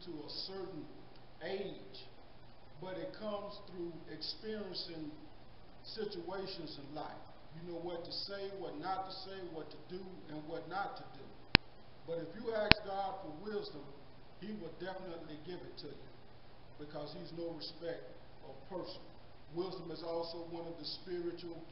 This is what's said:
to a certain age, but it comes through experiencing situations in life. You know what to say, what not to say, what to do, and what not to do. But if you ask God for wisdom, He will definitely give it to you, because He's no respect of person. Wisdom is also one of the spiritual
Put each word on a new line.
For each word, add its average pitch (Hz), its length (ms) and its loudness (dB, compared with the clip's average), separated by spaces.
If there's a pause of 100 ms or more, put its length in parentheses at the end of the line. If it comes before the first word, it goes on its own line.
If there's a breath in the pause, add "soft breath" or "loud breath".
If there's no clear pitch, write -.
to 151 200 -2
a 147 40 -4
certain 165 560 0 (560)
age, 185 680 0 (720)
but 185 160 0
it 160 180 2
comes 202 540 2
through 175 240 2 (180)
experiencing 170 1000 0 (760)
situations 180 920 0
in 139 160 -4
life. - 280 -2 (340)
You 170 160 -2
know 165 60 0
what 170 260 2
to 147 80 -2
say, 196 460 2
what 156 200 0
not 185 280 4
to 185 60 -2
say, 190 260 -2 (140)
what 151 180 -2
to 147 60 -6 (120)
do, 185 140 0 (280)
and 151 180 -2
what 160 200 0
not 185 280 4
to - 80 -4 (100)
do. - 120 -6 (800)
But 165 120 4
if 160 220 0
you 220 120 4
ask 208 320 8
God 196 380 2
for 160 80 -4 (140)
wisdom, 202 400 0 (560)
He 202 140 -2
will 165 260 -2
definitely 170 680 -2
give 175 140 -2
it 123 180 -6
to 147 100 -4
you, 131 240 -6 (640)
because 151 360 0
He's 165 240 -4
no 165 140 2
respect 156 520 0 (400)
of - 100 -6 (140)
person. - 320 0 (540)
Wisdom 170 360 2
is 156 120 0
also 165 480 4
one 170 160 0
of 165 100 0
the 151 80 -4
spiritual 170 720 2 (160)